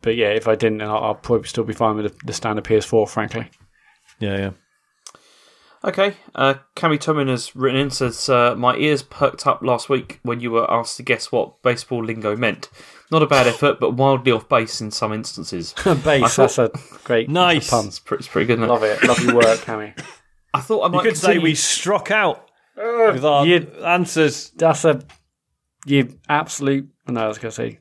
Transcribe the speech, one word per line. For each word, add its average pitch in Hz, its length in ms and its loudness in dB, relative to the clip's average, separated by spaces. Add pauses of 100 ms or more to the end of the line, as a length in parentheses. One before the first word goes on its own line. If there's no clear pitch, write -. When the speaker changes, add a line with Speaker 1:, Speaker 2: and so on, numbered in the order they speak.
Speaker 1:
but 113 120 0
yeah, 113 120 2
if 107 200 0
I 113 80 4
didn't, 110 260 0
I'll, 107 220 -2
I'll 110 120 -2
probably - 320 -2
still - 160 -4
be 107 100 -6
fine 110 220 0
with 107 100 -4 (140)
the, - 80 -16
the 113 60 -8
standard 107 320 -4
P 110 100 2
S 107 100 2
four, 107 220 2
frankly. 110 420 -6 (680)
Speaker 2:
Yeah, 101 180 -4
yeah. 98 120 -2 (1300)
Speaker 3:
Okay, 196 320 -2 (220)
uh, 135 200 2 (200)
Cami 156 240 0
Tomin 147 300 -2
has 123 260 -6
written 131 240 0
in, 143 100 0
says, 127 380 -4
uh, 123 300 4
"My 123 180 0
ears 151 260 0
perked - 460 -2
up - 160 0
last 123 240 0
week 131 360 -2
when 120 180 -6
you 120 100 -6
were 113 180 0
asked 113 280 -2
to 127 60 -14
guess 123 280 -2
what - 320 -2
baseball 123 400 -2
lingo 110 320 -4
meant. 113 340 -4 (420)
Not 160 120 4
a 151 40 2
bad 135 200 4
effort, 123 320 0
but - 140 0
wildly 131 400 2
off 110 160 -4
base 113 320 0
in 107 100 -8
some 107 220 -4
instances." 90 680 -10
Speaker 1:
<laughs> - 60 -6
Base, 147 200 2 (180)
Speaker 3:
I - 40 4
thought - 80 0
Speaker 1:
that's - 220 4
a 117 140 2 (340)
great 117 240 0
Speaker 2:
Nice. 170 400 2
Speaker 1:
pun. 110 180 0
Speaker 3:
It's 95 120 -14
pretty, - 240 -8
it's - 40 -16
pretty - 200 0
good, 117 120 2
isn't 113 60 -2
it? - 20 -2
Speaker 1:
Love 120 160 2
it. 107 240 0
Love 120 160 2
your 123 120 2
work, 113 240 6
Cami. 107 380 -10 (300)
Speaker 3:
<laughs> - 260 -20
I - 60 0
thought - 220 -2
I - 60 0
Speaker 2:
You 175 40 0
Speaker 3:
might 180 120 0
Speaker 2:
could 220 140 0
say 180 100 0
Speaker 3:
continue 175 160 2
Speaker 2:
we 156 120 2
struck - 560 -2
out 202 380 -2 (280)
Speaker 1:
Uh, 226 360 2
Speaker 2:
with 127 100 -4
our 143 220 4
Speaker 1:
you, 175 140 6 (260)
Speaker 2:
answers. 170 720 0
Speaker 1:
that's 165 260 2
a, 147 160 4 (880)
you 139 320 0 (100)
absolute, 139 640 -2 (180)
no, 120 160 -4
I 110 40 0
was 107 100 -6
gonna 113 140 -10
say 117 300 -8